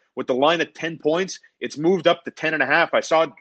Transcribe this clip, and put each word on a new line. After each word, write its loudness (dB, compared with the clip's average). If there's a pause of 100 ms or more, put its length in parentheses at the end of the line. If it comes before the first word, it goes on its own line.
(140)
with -8
the 0
line 2
at -6
ten -10
points. -4 (200)
It's -10
moved 0
up 2
to -12
ten -6
and 0
a -2
half. 2
I 2
saw 2
it -4 (100)